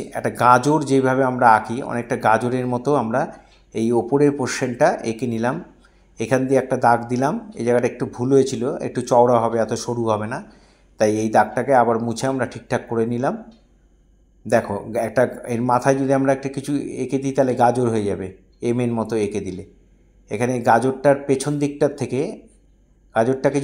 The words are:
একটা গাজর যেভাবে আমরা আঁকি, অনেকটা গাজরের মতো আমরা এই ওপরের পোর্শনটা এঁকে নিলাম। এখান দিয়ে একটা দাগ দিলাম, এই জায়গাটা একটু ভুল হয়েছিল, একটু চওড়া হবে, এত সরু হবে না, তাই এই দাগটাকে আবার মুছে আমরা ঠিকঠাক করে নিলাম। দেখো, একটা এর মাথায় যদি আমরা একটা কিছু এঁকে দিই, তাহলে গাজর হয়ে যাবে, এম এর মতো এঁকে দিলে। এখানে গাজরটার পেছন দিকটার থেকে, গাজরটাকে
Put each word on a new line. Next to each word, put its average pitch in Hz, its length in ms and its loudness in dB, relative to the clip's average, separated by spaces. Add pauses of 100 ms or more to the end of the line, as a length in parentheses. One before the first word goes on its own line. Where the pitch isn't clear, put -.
(140)
একটা 117 260 -4
গাজর 123 460 4
যেভাবে 131 380 2
আমরা 127 320 2
আঁকি, 113 280 -2
অনেকটা 120 320 -6 (100)
গাজরের 120 420 0
মতো 123 280 -4
আমরা 120 260 -2 (540)
এই 113 160 0
ওপরের 143 460 2
পোর্শনটা 127 500 0 (160)
এঁকে 113 240 -4
নিলাম। 117 280 -2 (640)
এখান 123 260 0
দিয়ে 131 160 2
একটা - 240 -2
দাগ 117 140 4 (100)
দিলাম, 131 240 -2 (220)
এই - 100 -8
জায়গাটা 120 260 2
একটু - 220 -6
ভুল 123 180 -4
হয়েছিল, 135 320 2 (240)
একটু 117 120 -6 (100)
চওড়া 123 340 6
হবে, 113 160 0
এত 110 140 0 (120)
সরু 120 240 -4
হবে 107 180 0
না, 131 120 -8 (600)
তাই 107 180 4
এই 110 180 -2
দাগটাকে 120 460 2
আবার 113 220 2
মুছে 117 240 -4
আমরা 131 260 -2
ঠিকঠাক 117 340 -4
করে 113 260 -2
নিলাম। 135 220 -2 (1120)
দেখো, 110 300 0 (320)
একটা 123 160 2 (300)
এর 117 80 -4 (100)
মাথায় 127 280 4
যদি 135 140 0
আমরা 135 200 2
একটা 135 220 -4
কিছু 143 160 -8 (320)
এঁকে 131 200 -4
দিই, 135 120 -4
তাহলে 127 260 2
গাজর 123 320 4
হয়ে 107 160 0
যাবে, 92 180 -6 (340)
এম 120 200 -2
এর 120 120 -2
মতো 110 200 -4 (120)
এঁকে 101 220 -4
দিলে। 92 160 -10 (680)
এখানে 120 220 -2 (140)
গাজরটার 131 500 4 (100)
পেছন 143 320 0
দিকটার 143 420 -2
থেকে, 120 180 -4 (960)
গাজরটাকে 135 480 2